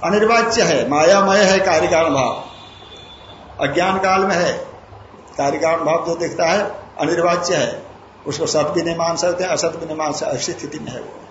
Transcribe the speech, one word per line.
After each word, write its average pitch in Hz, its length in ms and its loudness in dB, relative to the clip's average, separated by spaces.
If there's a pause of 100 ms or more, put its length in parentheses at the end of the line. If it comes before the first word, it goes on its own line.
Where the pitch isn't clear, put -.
अनिर्वाच्य 214 580 2
है, 143 260 2
मायामय 190 540 6
है 190 160 4
कार्य 175 300 2
कारण 165 260 2
भाव, 127 300 -2 (1160)
अज्ञान 170 380 0
काल 190 260 2
में 196 120 0
है, 165 160 2 (840)
कार्य 139 200 0
कारण 160 260 0
भाव 160 220 0
जो 170 100 -2
दिखता 170 300 -2
है 190 140 2 (400)
अनिर्वाच्य 170 540 0
है, 123 280 -2 (440)
उसको 143 200 -2
सत 151 280 0
भी 170 80 0
नहीं 170 140 -2
मान 165 200 -2
सकते, 175 280 -2
असत 170 360 -2
भी 160 60 -10
नहीं 156 100 -8
मान 156 160 -4
सकते, 143 240 -4
ऐसी 156 160 -6
स्थिति 147 260 -12
में 147 140 -12
है 120 80 -12
वो। - 180 -16 (120)